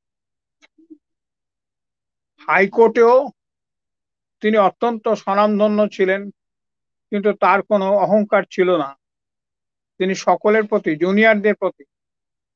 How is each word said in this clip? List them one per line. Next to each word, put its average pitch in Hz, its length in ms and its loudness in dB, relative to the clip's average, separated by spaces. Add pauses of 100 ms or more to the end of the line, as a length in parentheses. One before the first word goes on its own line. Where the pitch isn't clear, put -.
(2500)
হাইকোর্টেও 226 920 2 (1080)
তিনি 214 180 0
অত্যন্ত 220 520 -2
স্বনামধন্য 208 800 0
ছিলেন, 202 420 -4 (800)
কিন্তু 208 240 -2
তার 196 280 0
কোনো 196 320 -2
অহংকার 202 580 0
ছিল 180 260 0
না। 139 200 -8 (1000)
তিনি 185 180 -4
সকলের 208 480 0
প্রতি, 196 320 -4
জুনিয়রদের 202 600 0
প্রতি - 280 -8 (720)